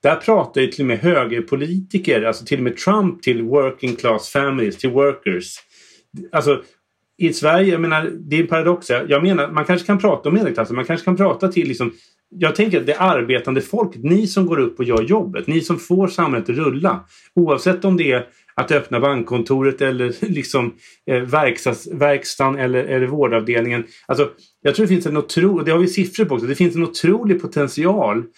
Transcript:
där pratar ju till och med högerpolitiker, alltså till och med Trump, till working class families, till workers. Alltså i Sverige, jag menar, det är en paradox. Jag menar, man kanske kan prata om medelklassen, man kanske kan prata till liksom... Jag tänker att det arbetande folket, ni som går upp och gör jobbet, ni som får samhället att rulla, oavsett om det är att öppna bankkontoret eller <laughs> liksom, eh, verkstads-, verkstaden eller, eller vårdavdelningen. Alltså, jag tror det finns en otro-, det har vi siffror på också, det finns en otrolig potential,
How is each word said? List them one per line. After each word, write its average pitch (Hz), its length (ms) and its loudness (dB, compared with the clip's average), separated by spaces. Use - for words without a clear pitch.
där 151 120 4
pratar 170 460 0
ju 127 60 2
till - 140 -6
och 135 60 0
med 117 120 -2
högerpolitiker, 147 1200 -2
alltså 113 240 -4
till 139 120 -2
och 127 60 -2
med 123 140 -4
Trump, 190 440 0
till 120 200 0
working 131 540 0
class 110 340 -2
families, 131 480 -2
till 131 120 -2
workers. 123 720 -2
Alltså 139 300 2
i 165 160 0
Sverige, 175 380 2
jag 165 100 0
menar, 160 380 -2
det 151 160 -6
är 160 60 2
en 170 60 0
paradox. 165 420 0
Jag 139 340 2
menar, 170 280 2
man 151 140 -2
kanske 180 220 0
kan 202 120 2
prata 160 300 0
om 165 60 2
medelklassen, 120 400 0
man 127 100 -4
kanske 165 200 -4
kan 185 120 2
prata 190 300 2
till 165 200 0
liksom... 123 240 -4
Jag 160 260 -2
tänker 202 240 2
att 135 60 -4
det 147 100 0
arbetande 131 680 0
folket, 196 420 -4
ni 185 240 2
som 185 180 0
går 165 140 0
upp 120 200 0
och 127 60 -2
gör 117 180 2
jobbet, 120 440 -2
ni 160 140 0
som 160 180 -2
får 185 280 2
samhället 147 420 -2
att 120 60 -2
rulla, 139 500 -2
oavsett 175 500 2
om 190 120 4
det 151 140 0
är 123 160 0
att 139 160 -2
öppna 135 280 0
bankkontoret 131 840 0
eller 127 400 0
<laughs> 214 100 -2
liksom, 131 420 -2
eh, 123 120 0
verkstads-, 131 760 -2
verkstaden 139 600 0
eller, 127 240 0
eller 127 240 0
vårdavdelningen. 120 760 0
Alltså, 131 240 0
jag 143 140 0
tror 214 100 2
det 185 80 4
finns 175 120 0
en 151 120 -2
otro-, 170 460 0
det 160 80 0
har 165 80 4
vi 185 80 4
siffror 185 380 -2
på 139 100 -2
också, 117 120 -4
det 139 80 -2
finns 170 200 2
en 170 80 0
otrolig 190 580 0
potential, 143 840 0